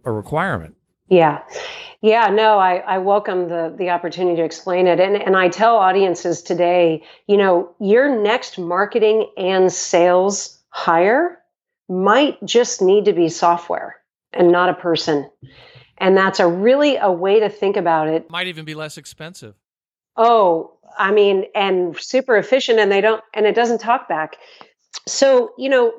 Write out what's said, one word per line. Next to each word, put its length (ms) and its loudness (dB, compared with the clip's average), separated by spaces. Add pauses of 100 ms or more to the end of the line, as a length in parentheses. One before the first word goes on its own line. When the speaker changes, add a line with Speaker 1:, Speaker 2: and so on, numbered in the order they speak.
Speaker 1:
a 80 -6
requirement? 640 -6 (340)
Speaker 2:
Yeah. 320 2 (600)
Yeah, 260 4
no, 320 2
I, 260 2
I 120 -4
welcome 500 -2
the, 300 -6
the 140 -4
opportunity 440 -4
to 80 0
explain 440 -2
it. 120 2
And, 160 0
and 220 0
I 100 4
tell 300 2
audiences 640 0
today, 600 0 (260)
you 100 2
know, 420 0
your 420 2
next 360 -2
marketing 800 -2
and 340 0
sales 960 0
hire 720 0 (480)
might 560 0
just 380 -2
need 240 4
to 80 2
be 160 0
software 680 -4 (380)
and 180 4
not 160 2
a 60 0
person. 560 -4 (680)
And 200 2
that's 240 2
a 60 4
really 500 2
a 140 0
way 280 0
to 80 2
think 300 -4
about 320 0
it. 200 -4
Speaker 1:
Might 180 -8
even 180 -12
be 100 -12
less 220 -14
expensive. 580 -20 (600)
Speaker 2:
Oh, 580 2 (240)
I 140 -2
mean, 340 2 (100)
and 420 -2
super 400 -2
efficient, 420 0
and 120 2
they 100 2
don't, 220 0 (100)
and 120 -2
it 100 0
doesn't 240 0
talk 280 -4
back. 280 -6 (720)
So, 500 2
you 120 -6
know, 300 2